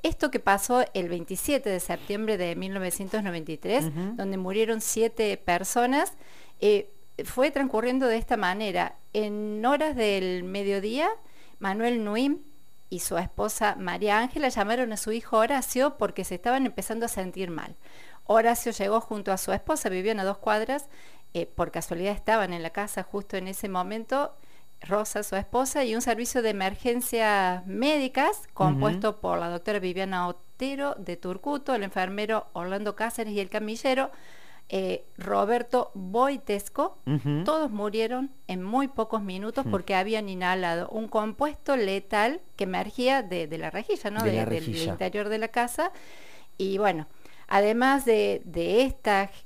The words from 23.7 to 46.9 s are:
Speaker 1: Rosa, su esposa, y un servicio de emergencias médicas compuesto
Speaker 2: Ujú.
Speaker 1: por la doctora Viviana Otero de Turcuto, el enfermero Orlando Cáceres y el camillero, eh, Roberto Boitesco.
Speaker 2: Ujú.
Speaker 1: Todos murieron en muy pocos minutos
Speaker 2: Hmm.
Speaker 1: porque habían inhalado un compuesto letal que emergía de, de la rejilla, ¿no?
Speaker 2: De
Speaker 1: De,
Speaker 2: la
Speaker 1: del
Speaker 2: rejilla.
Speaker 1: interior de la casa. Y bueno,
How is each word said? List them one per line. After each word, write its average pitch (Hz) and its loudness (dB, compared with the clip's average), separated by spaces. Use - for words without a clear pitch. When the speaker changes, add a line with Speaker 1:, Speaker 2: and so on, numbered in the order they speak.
Speaker 1:
Rosa, 208 0
su 196 -4
esposa, 262 0
y 220 0
un 233 0
servicio 240 0
de 220 4
emergencias 202 2
médicas 269 2
compuesto 175 4
Speaker 2:
Ujú. 202 -8
Speaker 1:
por 180 0
la 170 -2
doctora 202 -2
Viviana 185 -2
Otero 269 -4
de 175 -6
Turcuto, 262 -2
el 214 0
enfermero 196 -2
Orlando 196 -4
Cáceres 220 -2
y 202 0
el 190 -4
camillero, 247 0
eh, 185 -2
Roberto 214 2
Boitesco. 220 0
Speaker 2:
Ujú. 147 2
Speaker 1:
Todos 311 2
murieron 220 -2
en 185 -4
muy 247 0
pocos 220 -2
minutos 208 -4
Speaker 2:
Hmm. - -2
Speaker 1:
porque 196 0
habían 208 2
inhalado 180 0
un 220 -4
compuesto 262 0
letal 214 2
que 202 0
emergía 220 2
de, 175 -4
de 160 -6
la 160 -6
rejilla, 233 -2
¿no? 214 0
Speaker 2:
De 214 4
Speaker 1:
De, 214 2
Speaker 2:
la 220 2
Speaker 1:
del 160 -2
Speaker 2:
rejilla. 165 -2
Speaker 1:
interior 202 -2
de 220 -2
la 220 -2
casa. 247 0
Y 196 0
bueno, 180 2